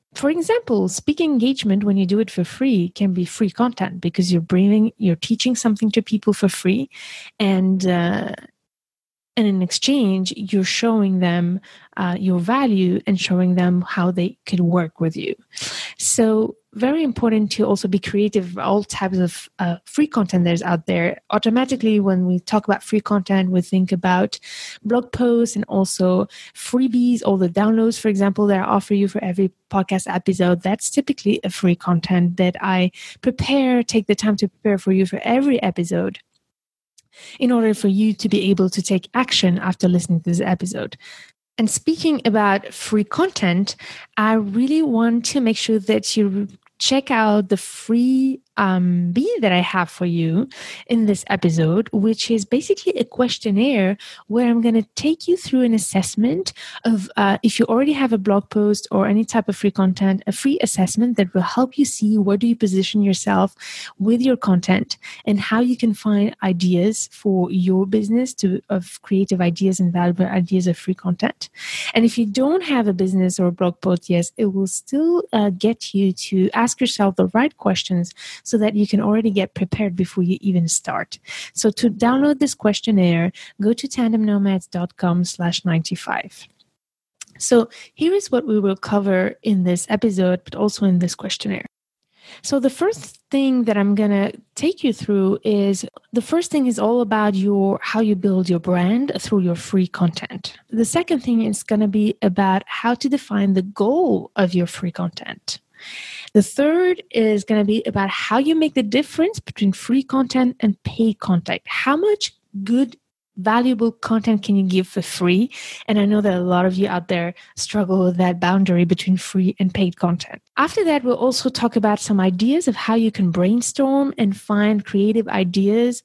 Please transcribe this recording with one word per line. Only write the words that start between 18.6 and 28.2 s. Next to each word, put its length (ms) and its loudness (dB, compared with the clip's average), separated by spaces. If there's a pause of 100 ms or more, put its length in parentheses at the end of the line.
types 340 -4
of, 400 -2
uh, 280 -4
free 220 0
content 360 0
there's 180 2
out 240 -2
there. 340 -2 (100)
Automatically, 720 0
when 280 2
we 120 0
talk 280 -2
about 160 0
free 160 -2
content, 500 0
we 120 2
think 300 0
about 480 0 (440)
blog 280 0
posts 440 0
and 100 -2
also 640 0 (260)
freebies, 720 0
all 120 2
the 120 2
downloads, 500 2
for 100 -2
example, 380 2